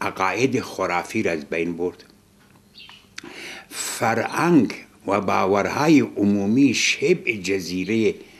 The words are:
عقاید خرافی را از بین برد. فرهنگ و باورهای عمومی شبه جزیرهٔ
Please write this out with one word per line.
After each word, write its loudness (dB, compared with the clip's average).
عقاید -2
خرافی -4
را 0
از -4
بین -4
برد. -6
فرهنگ 0
و 2
باورهای 4
عمومی 2
شبه 0
جزیرهٔ -2